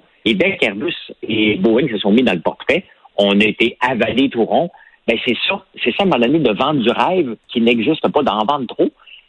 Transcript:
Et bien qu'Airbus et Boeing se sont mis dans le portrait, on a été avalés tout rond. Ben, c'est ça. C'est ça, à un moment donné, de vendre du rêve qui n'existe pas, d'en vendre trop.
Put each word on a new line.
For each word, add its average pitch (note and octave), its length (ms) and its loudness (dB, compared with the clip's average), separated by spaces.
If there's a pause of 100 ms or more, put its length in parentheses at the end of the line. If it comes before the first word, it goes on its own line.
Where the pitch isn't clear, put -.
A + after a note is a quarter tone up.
(260)
Et A2+ 100 2
bien F#3 160 -2
qu'Airbus A#2+ 420 -4 (300)
et G#2+ 320 0
Boeing A#2 340 2
se G#2+ 100 -4
sont G2+ 120 0
mis A#2+ 100 6
dans G#2+ 120 2
le E2 80 -4
portrait, - 420 -2 (340)
on G2+ 220 4
a - 40 2
été F#3 380 0
avalés A#2+ 480 0
tout A2+ 140 -2
rond. C3 260 0 (380)
Ben, A#2 180 0
c'est A#2 120 0 (100)
ça. G3 160 -4 (200)
C'est A#2 80 0
ça, - 80 -6
à G3+ 40 2
un - 60 2
moment C3 140 2
donné, C#3 160 2
de B2 120 2
vendre C3 300 0
du A2 100 2
rêve B2+ 440 0 (120)
qui - 140 -4
n'existe A#2 480 0
pas, D3+ 120 2
d'en G#2+ 240 0
vendre C#3 220 -2
trop. - 240 -2 (360)